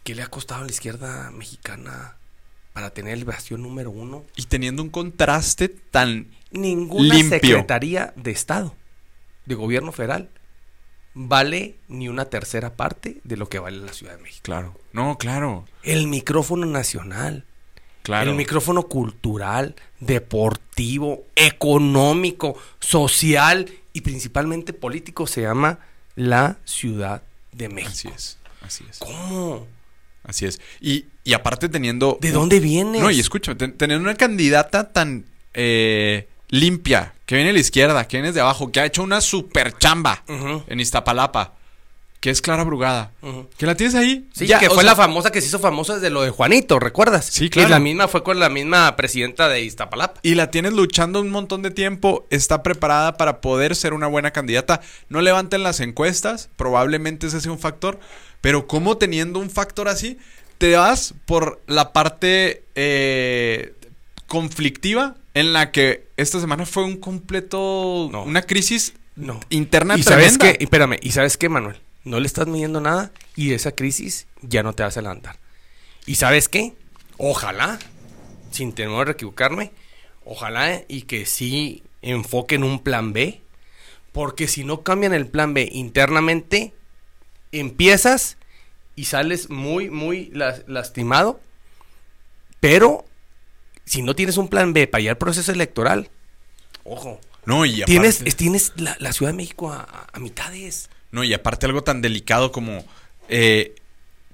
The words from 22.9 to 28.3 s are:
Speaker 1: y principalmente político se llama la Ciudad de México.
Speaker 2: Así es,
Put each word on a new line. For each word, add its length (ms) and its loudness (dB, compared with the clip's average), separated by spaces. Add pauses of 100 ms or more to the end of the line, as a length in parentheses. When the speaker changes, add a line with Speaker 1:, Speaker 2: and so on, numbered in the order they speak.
Speaker 1:
y 100 -10
principalmente 680 -4
político 540 -8
se 160 -6
llama 360 0 (360)
la 500 2
Ciudad 580 -6 (300)
de 160 -12
México. 240 -12
Speaker 2:
Así 160 -12
es, 300 -16 (240)